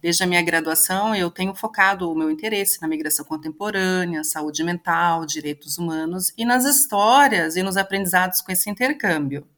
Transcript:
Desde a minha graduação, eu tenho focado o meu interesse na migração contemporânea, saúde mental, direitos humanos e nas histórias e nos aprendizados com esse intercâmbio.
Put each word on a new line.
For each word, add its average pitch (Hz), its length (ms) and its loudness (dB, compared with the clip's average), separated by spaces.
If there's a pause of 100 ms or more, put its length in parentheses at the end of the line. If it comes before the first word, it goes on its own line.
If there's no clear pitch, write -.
Desde 170 220 0
a 185 40 2
minha 180 140 4
graduação, 170 720 0
eu 185 160 0
tenho 190 240 -4
focado 190 560 0
o 160 60 -2
meu 160 160 0
interesse 196 500 -2
na 165 60 -6
migração 151 380 -4
contemporânea, 175 960 -2
saúde 151 400 -4
mental, 170 640 0
direitos 147 520 -8
humanos 170 600 -4
e 226 80 -2
nas 247 180 2
histórias 214 920 4
e 185 60 0
nos 190 120 -2
aprendizados 190 640 0
com - 100 -12
esse 185 200 -2
intercâmbio. 165 760 -2 (120)